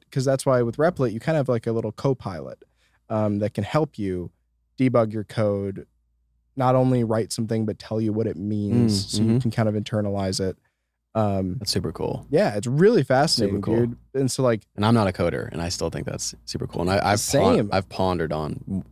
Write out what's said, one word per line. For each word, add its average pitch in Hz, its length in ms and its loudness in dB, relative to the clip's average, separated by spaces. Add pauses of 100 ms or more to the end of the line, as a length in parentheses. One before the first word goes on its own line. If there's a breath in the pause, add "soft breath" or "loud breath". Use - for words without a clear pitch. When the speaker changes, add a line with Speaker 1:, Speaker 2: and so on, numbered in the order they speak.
(120)
Speaker 1:
'cause 131 140 -2
that's 135 200 0
why 127 160 4
with 117 160 -2
Replit, 143 360 0
you 113 80 -6
kind 160 160 0
of 139 100 0
have, - 20 0
like, 120 180 -2
a 117 40 0
little 113 220 -4
co-pilot, 87 720 -4 (460)
um, 107 300 0
that 104 140 -2
can 104 100 -2
help 156 340 -2
you 92 340 -4 (460)
debug 120 360 4
your 110 100 -4
code, 101 640 -2 (680)
not 131 180 4
only 127 280 4
write 113 280 0
something, 110 340 -2
but 101 140 -4
tell 110 220 -4
you 110 100 0
what 107 160 0
it 92 80 -4
means, 104 680 0
Speaker 2:
Mm, - 40 -10
Speaker 1:
so 104 120 -2
you 110 80 4
Speaker 2:
mm-hmm. 113 100 4
Speaker 1:
can 117 120 0
kind 110 180 2
of 104 60 0
internalize 101 680 -2
it. 92 160 -2 (580)
Um, 98 440 0
Speaker 2:
That's - 120 -6
super 87 220 -2
cool. - 360 -6
Speaker 1:
yeah, 151 260 2
it's 104 120 -4
really 170 360 4
fascinating, 127 540 2
Speaker 2:
Super 98 80 -6
cool. 110 100 0 (120)
Speaker 1:
dude. 117 100 -8 (160)
And 131 160 0
so, 135 140 -2
like, 117 180 2 (140)
Speaker 2:
And 107 100 0
I'm 113 80 6
not 110 140 6
a 92 60 2
coder, 85 380 -2
and 85 100 -6
I 85 80 -4
still 85 200 -4
think 76 160 -6
that's - 300 -8 (100)
super - 220 -6
cool. - 140 -6
And 87 100 0
I, 98 60 4
I've 104 340 2
pon-, 139 240 6
Speaker 1:
Same. 110 160 0
Speaker 2:
I've 95 180 0
pondered 87 440 -2
on, 78 580 -6